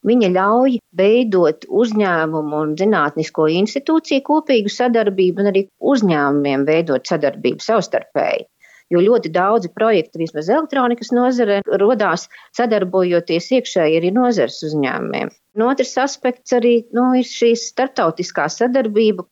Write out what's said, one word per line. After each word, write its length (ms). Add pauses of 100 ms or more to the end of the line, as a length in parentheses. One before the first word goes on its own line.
Viņa 260
ļauj 460 (160)
veidot 760
uzņēmumu 920
un 160
zinātnisko 720
institūciju 800
kopīgu 400
sadarbību 720
un 80
arī 160 (160)
uzņēmumiem 880
veidot 400
sadarbību 560
savstarpēji. 800 (460)
Jo 120
ļoti 300
daudzi 420
projekti, 460
vismaz 260
elektronikas 640
nozarē, 480 (220)
rodās 460 (260)
sadarbojoties 960
iekšēji 480
arī 160
nozares 480
uzņēmumiem. 680 (260)
Un 80
otrs 340
aspekts 560
arī, 220 (180)
nu, 140 (100)
ir 80
šī 320
starptautiskā 920
sadarbība. 800